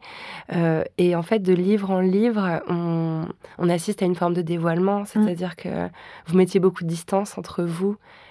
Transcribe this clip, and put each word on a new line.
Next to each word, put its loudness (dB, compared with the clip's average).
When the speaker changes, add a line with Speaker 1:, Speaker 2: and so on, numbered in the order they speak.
Speaker 1:
Euh, 2
et 4
en -2
fait, 0
de 2
livre 2
en 2
livre, 2
on, 0
on 0
assiste -2
à 2
une 2
forme 0
de 0
dévoilement. 0
Speaker 2:
Mm. -12
Speaker 1:
C'est-à-dire 0
que -6
vous 2
mettiez 4
beaucoup 2
de -4
distance -4
entre -6
vous -2